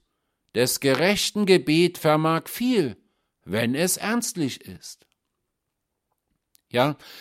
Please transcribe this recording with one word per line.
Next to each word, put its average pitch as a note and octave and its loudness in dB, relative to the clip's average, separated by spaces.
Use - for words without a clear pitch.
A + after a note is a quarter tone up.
des B2 0
gerechten F3+ 0
Gebet F3 4
vermag D#3+ 0
viel, G#3 0
wenn A#2 -2
es F3+ -2
ernstlich G3+ -6
ist. - -20
Ja, C3+ 0